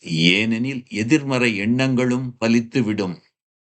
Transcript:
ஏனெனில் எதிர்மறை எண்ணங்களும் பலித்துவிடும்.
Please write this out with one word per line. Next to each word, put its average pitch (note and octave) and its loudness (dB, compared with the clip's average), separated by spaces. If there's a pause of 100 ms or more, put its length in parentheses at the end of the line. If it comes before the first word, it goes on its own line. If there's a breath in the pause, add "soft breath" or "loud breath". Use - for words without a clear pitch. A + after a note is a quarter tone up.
ஏனெனில் A2+ 0
எதிர்மறை B2 0
எண்ணங்களும் B2 -2
பலித்துவிடும். A2 0 (520)